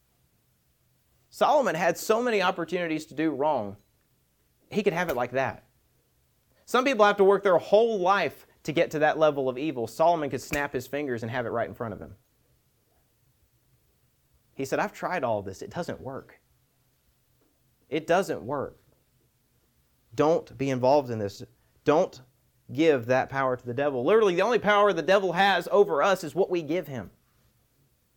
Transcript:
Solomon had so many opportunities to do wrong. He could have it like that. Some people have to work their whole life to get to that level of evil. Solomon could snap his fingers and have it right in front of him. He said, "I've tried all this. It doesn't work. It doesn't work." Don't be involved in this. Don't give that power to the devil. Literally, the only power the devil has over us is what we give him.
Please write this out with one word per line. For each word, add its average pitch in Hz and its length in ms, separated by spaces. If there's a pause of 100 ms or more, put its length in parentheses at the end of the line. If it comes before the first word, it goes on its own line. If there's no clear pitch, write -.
(1300)
Solomon 214 460
had 175 200
so 220 240
many 226 220
opportunities 175 640
to - 80
do 156 160
wrong. 127 460 (920)
He 214 120
could 196 100
have 170 160
it 135 80
like 120 140
that. 127 340 (1000)
Some 247 180
people 214 220
have 202 100
to 202 80
work 196 180
their 185 140
whole 220 420
life 180 480 (180)
to 160 80
get 160 180
to 156 80
that 151 200
level 143 300
of 127 80
evil. 127 300
Solomon 160 420
could 120 140
snap 143 320
his 123 120
fingers 135 360
and 113 80
have 123 160
it 104 40
right 107 180
in 92 60
front 110 200
of 85 60
him. 78 160 (2500)
He 135 120
said, 143 120
"I've 196 140
tried 156 320
all 113 160
this. 95 220
It - 80
doesn't 160 320
work. - 380 (1500)
It 156 180
doesn't 160 360
work." 123 360 (1400)
Don't 147 440
be 135 100
involved 131 420
in 110 80
this. 104 240 (420)
Don't 151 360 (500)
give 135 360
that 127 240
power 135 260
to - 80
the 120 80
devil. 135 320
Literally, 202 300
the 175 80
only 220 160
power 202 340
the 165 80
devil 185 320
has 185 400
over 170 300
us 190 220
is 135 100
what 185 160
we 175 100
give 156 260
him. 117 240 (1080)